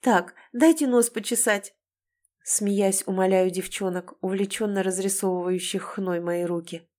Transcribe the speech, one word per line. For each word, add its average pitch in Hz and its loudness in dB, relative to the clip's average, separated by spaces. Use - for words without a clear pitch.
«Так, 202 2
дайте 302 6
нос 240 4
почесать!» 214 -2
Смеясь, 202 0
умоляю 185 2
девчонок, 180 -6
увлеченно 196 -2
разрисовывающих 185 -2
хной 185 -4
мои 175 -2
руки. 170 -6